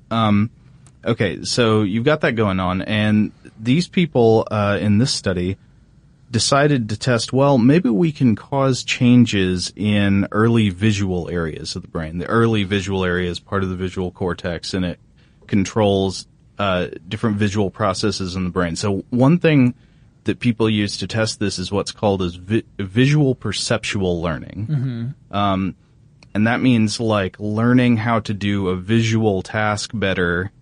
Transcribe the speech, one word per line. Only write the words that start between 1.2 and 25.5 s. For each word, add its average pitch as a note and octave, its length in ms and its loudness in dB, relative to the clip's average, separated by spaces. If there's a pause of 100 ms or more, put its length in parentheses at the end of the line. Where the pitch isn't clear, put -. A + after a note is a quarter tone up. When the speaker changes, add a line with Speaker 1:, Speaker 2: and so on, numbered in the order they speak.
Speaker 1:
so A2 400 2
you've G#2+ 220 -2
got D3+ 160 2
that D#3+ 140 0
going G2+ 240 0
on, F#2 220 -2
and G#2+ 500 0 (280)
these B2+ 280 0
people, D3+ 600 4
uh, G2+ 320 0
in G2+ 160 2
this C3 160 2
study F2+ 440 -4 (720)
decided C#3 580 2
to G#2+ 80 -4
test, - 360 -2
well, C3+ 260 4
maybe D3 300 4
we F3+ 220 2
can B2 240 2
cause C3+ 480 -2
changes G#2+ 920 2
in G2+ 560 2
early A2+ 380 4
visual F#2+ 600 -2
areas E2 460 -6
of F#2 80 -8
the - 40 -20
brain. E2 300 -8
The F2 80 -6
early A2+ 380 2
visual F#2+ 400 -2
area F2+ 260 0
is E2+ 100 -8
part G2 240 -4
of F#2 60 -4
the F#2 60 -6
visual F2+ 360 -6
cortex, F2 640 -6
and F#2 120 -2
it E2+ 140 -8 (480)
controls, G2 800 0 (320)
uh, F#2 300 -2 (200)
different G#2+ 300 -2
visual G2+ 320 0
processes F#2+ 680 -2
in F#2+ 100 -4
the F2+ 40 -4
brain. E2+ 260 -2
So G2 340 -4
one C3 300 4
thing C#3 340 4 (500)
that - 160 -4
people A2+ 300 0
use G#2 280 -2
to G2 100 -8
test A2 320 -4
this G2+ 200 -4
is F2+ 120 -6
what's G2+ 200 -4
called G2 300 0
as F2 140 -4
vi-, F#2+ 280 -4 (160)
visual C3 560 2
perceptual F#2+ 840 -4
learning. E2 480 -6
Speaker 2:
Mm-hmm. B2+ 640 -6
Speaker 1:
Um, F#2+ 400 0 (580)